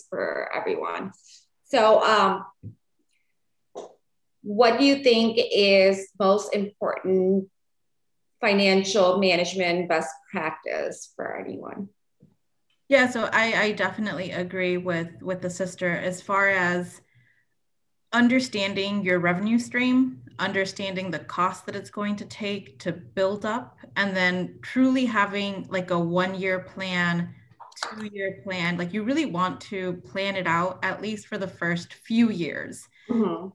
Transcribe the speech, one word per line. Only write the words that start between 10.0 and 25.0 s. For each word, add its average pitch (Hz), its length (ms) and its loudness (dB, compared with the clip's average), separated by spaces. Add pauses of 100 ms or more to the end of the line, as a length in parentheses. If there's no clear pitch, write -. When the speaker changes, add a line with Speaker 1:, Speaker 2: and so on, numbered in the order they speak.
Speaker 1:
practice - 880 -6
for - 220 -8
anyone? - 500 -12 (1000)
Speaker 2:
Yeah, 262 200 6
so 233 240 -2
I, 220 220 2
I 208 180 2
definitely 190 600 -4
agree 180 440 -2
with, 170 320 -4 (140)
with 180 180 -6
the 180 80 -6
sister 180 420 -4
as 180 300 -4
far 196 300 2
as 180 500 -2 (1120)
understanding 202 880 0
your 180 160 2
revenue 185 400 2
stream, 254 640 0 (180)
understanding 190 720 -4
the 156 100 -6
cost 185 440 -4
that 202 120 -10
it's 196 120 -10
going 208 280 -4
to 208 100 -10
take 202 540 -8
to 175 120 -4
build 196 540 -2
up, 233 320 -6 (180)
and 196 180 0
then 180 460 0
truly 262 460 2